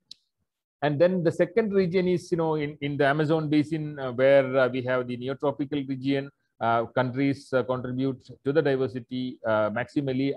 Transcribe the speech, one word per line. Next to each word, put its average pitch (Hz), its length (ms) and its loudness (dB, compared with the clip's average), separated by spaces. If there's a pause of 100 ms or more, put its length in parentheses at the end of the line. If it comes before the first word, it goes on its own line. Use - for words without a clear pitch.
(800)
And 147 180 0
then 180 240 4
the 160 80 2
second 180 400 0
region 185 360 2
is, 175 240 -2
you 175 60 0
know, 160 180 0
in, 151 260 -4
in 143 160 -2
the 143 80 2
Amazon 156 420 2
basin, 151 520 -2
uh, 131 120 -6
where, 131 460 4
uh, 127 100 4
we 123 140 -4
have 127 260 -2
the 123 100 -6
neotropical 135 680 -4
region, 139 440 -2 (280)
uh, 117 280 2
countries, 135 680 -2
uh, 127 80 2
contribute 127 640 -4 (160)
to 139 80 0
the 151 80 2
diversity, 127 840 -2
uh, 107 240 2
maximally 135 680 -2